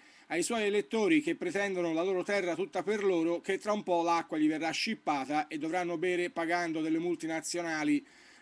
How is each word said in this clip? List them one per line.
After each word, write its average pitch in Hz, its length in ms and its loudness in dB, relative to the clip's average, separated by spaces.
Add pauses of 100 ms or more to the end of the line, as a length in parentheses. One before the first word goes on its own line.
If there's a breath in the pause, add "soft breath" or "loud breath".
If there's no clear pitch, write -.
(280 loud breath)
ai 165 160 -2
suoi 226 220 0
elettori 202 560 4
che 160 140 0
pretendono 180 560 -2
la 160 120 0
loro 185 180 0
terra 190 320 0
tutta 185 300 -4
per 202 200 -2
loro, 170 380 2
che 190 160 -2
tra 208 160 0
un 208 80 -2
po' 170 220 2
l'acqua 170 340 0
gli 151 100 4
verrà 156 220 0
scippata 151 800 -2
e 151 100 -6
dovranno 170 400 -2
bere 175 320 0
pagando 165 520 -2
delle 160 180 0
multinazionali, 160 1080 -2 (360 loud breath)